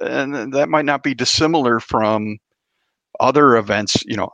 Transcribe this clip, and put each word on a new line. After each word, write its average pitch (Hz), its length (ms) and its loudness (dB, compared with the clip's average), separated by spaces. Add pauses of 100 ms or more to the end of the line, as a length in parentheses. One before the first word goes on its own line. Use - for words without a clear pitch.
and 135 520 -6
that 147 160 0
might 151 160 0
not 143 160 -2
be 139 120 -2
dissimilar 127 680 0
from 107 580 -2 (840)
other 131 360 4
events. 104 500 0
You 110 120 -6
know, 92 160 -4